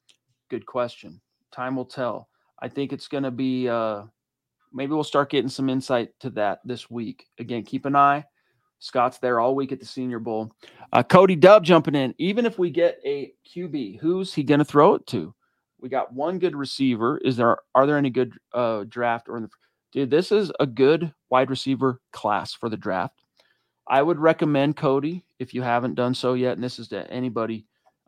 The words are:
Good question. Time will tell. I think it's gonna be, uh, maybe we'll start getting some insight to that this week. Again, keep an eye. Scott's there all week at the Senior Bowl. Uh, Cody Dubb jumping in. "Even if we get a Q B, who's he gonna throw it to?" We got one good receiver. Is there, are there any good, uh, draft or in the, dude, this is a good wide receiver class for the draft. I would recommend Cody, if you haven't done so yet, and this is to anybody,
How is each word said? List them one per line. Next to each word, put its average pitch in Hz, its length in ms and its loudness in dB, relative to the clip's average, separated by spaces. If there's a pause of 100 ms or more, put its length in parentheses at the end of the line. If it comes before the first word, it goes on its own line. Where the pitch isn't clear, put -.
(500)
Good 113 160 -8
question. 120 560 -8 (300)
Time 127 240 -6
will 127 100 -6
tell. 120 420 -6 (300)
I 123 120 -10
think 139 220 -6
it's 139 160 -12
gonna 139 220 -4
be, 127 400 -2
uh, 110 360 -2 (680)
maybe 139 200 -6
we'll 151 100 0
start 143 260 0
getting 131 180 0
some 131 220 -2
insight 131 520 -2
to 123 100 -8
that 101 340 -2
this 123 240 -10
week. 117 380 -12 (100)
Again, 117 240 -8
keep 131 240 -10
an 139 100 -2
eye. 143 300 4 (540)
Scott's 123 400 -2
there 123 200 0
all 127 140 2
week 135 180 -4
at 131 80 -8
the 113 60 -18
Senior 127 320 -8
Bowl. 110 340 -6 (400)
Uh, 120 120 4
Cody 185 340 6
Dubb 160 240 10
jumping 160 320 4
in. 131 240 -2
"Even 208 300 -2
if 220 100 -4
we 175 140 -2
get 170 340 0
a 139 260 -6 (120)
Q 175 240 -12
B, 135 300 -8
who's 180 360 -4
he 156 80 -2
gonna 143 240 2
throw 151 300 6
it - 120 -8
to?" 92 280 -6 (440)
We 127 100 -14
got 127 240 -6
one 165 260 -4
good 160 160 -2
receiver. 131 640 -2
Is 123 180 0
there, 117 200 4 (160)
are 131 120 6
there 147 120 2
any 143 120 2
good, 123 240 -2 (200)
uh, 113 360 -2
draft 117 400 -4
or 120 80 -8
in 113 60 -8
the, 104 60 -12 (420)
dude, 135 200 -2
this 170 200 2
is 202 280 2
a 151 80 2
good 143 460 2 (160)
wide 127 200 2
receiver 131 520 -2 (100)
class - 420 -4
for 117 160 -8
the 107 80 -6
draft. 95 460 -6 (640)
I 135 160 4
would 165 160 0
recommend 151 580 2
Cody, 151 480 -2 (140)
if 123 140 -12
you 127 100 -6
haven't 120 320 -2
done 123 180 0
so 127 220 0
yet, 127 180 0
and 104 100 -6
this 123 140 -8
is 113 120 -16
to 98 220 -10
anybody, 113 540 -6 (420)